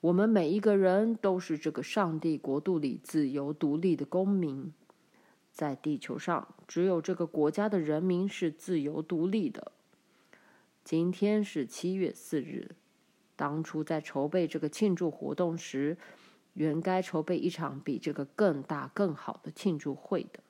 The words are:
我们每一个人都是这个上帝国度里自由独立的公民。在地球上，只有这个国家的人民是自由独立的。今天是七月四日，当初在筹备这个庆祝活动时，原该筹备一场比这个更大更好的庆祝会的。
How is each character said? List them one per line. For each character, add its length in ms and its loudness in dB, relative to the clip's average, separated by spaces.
我 120 4
们 140 6
每 220 4
一 100 2
个 160 4
人 400 4
都 240 2
是 180 -2
这 140 -2
个 120 -6
上 360 0
帝 180 0
国 220 0
度 200 0
里 240 -2
自 260 0
由 240 -2
独 240 0
立 180 4
的 100 -4
公 220 0
民。 460 -2
在 240 -4
地 240 -2
球 180 -8
上， 380 -4
只 180 0
有 140 4
这 140 -2
个 140 -2
国 240 2
家 180 0
的 100 2
人 220 0
民 260 2
是 240 -2
自 280 -2
由 220 -4
独 260 0
立 220 2
的。 220 -12
今 280 0
天 320 2
是 220 -4
七 280 -4
月 180 0
四 300 -4
日， 300 -10
当 280 -2
初 200 -4
在 180 -2
筹 260 -2
备 200 2
这 120 -4
个 100 -2
庆 260 2
祝 160 0
活 240 -6
动 200 0
时， 420 -2
原 280 0
该 200 2
筹 200 -2
备 160 0
一 120 2
场 300 -6
比 200 -4
这 140 -4
个 120 -4
更 380 2
大 300 -6
更 200 0
好 300 -10
的 80 -10
庆 260 0
祝 160 -4
会 380 -4
的。 80 -18